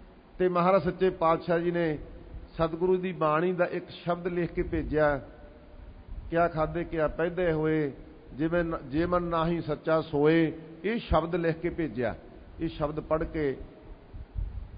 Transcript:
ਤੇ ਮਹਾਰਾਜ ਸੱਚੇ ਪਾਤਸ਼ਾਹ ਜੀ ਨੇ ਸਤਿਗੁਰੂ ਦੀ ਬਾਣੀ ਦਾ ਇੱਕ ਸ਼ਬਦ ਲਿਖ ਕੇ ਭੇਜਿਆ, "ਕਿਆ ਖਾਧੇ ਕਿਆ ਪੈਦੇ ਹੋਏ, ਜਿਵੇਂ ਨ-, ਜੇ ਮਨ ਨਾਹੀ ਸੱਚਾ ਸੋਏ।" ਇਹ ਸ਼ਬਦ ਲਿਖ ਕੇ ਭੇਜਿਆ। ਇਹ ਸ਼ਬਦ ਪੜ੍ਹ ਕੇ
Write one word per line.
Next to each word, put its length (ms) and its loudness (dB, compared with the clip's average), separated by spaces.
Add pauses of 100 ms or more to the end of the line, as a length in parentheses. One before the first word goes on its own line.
(380)
ਤੇ 100 4
ਮਹਾਰਾਜ 360 4
ਸੱਚੇ 260 2
ਪਾਤਸ਼ਾਹ 480 2
ਜੀ 120 0
ਨੇ 280 0 (560)
ਸਤਿਗੁਰੂ 420 2
ਦੀ 160 -2
ਬਾਣੀ 400 2
ਦਾ 120 2
ਇੱਕ 240 -4
ਸ਼ਬਦ 380 -4
ਲਿਖ 260 -2
ਕੇ 100 -2
ਭੇਜਿਆ, 580 2 (1120)
"ਕਿਆ 180 4
ਖਾਧੇ 360 -2
ਕਿਆ 240 0
ਪੈਦੇ 440 0
ਹੋਏ, 400 2 (420)
ਜਿਵੇਂ 300 2
ਨ-, 240 -6
ਜੇ 180 0
ਮਨ 160 2
ਨਾਹੀ 380 0
ਸੱਚਾ 400 0
ਸੋਏ।" 520 4 (320)
ਇਹ 140 0
ਸ਼ਬਦ 360 2
ਲਿਖ 220 2
ਕੇ 140 -2
ਭੇਜਿਆ। 440 -2 (460)
ਇਹ 80 -2
ਸ਼ਬਦ 320 -4
ਪੜ੍ਹ 240 0
ਕੇ 320 -2 (1200)